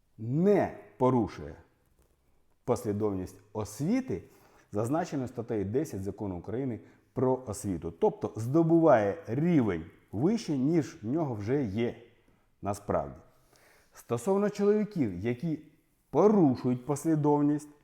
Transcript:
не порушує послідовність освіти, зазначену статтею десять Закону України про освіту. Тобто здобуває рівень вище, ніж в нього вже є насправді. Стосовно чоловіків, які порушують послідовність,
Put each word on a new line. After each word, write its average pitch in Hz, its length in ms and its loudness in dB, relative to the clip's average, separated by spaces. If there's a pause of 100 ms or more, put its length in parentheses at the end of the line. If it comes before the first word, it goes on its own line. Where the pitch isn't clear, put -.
(180)
не 143 600 0 (180)
порушує 110 580 0 (1120)
послідовність 104 720 -2 (160)
освіти, 143 720 -4 (500)
зазначену 135 560 -4
статтею 110 360 -4
десять 110 380 -4
Закону 98 340 -6
України 107 440 -6 (320)
про 127 340 0
освіту. 92 440 -6
Тобто - 460 -2
здобуває 135 880 4
рівень 120 580 2 (280)
вище, 160 460 0
ніж 143 440 0
в 101 40 -10
нього 139 280 -2
вже 117 300 -2
є 110 300 -2 (680)
насправді. 87 540 -4 (800)
Стосовно 196 560 -2
чоловіків, 202 680 0
які 123 400 -2 (520)
порушують 139 760 4
послідовність, 147 840 2 (160)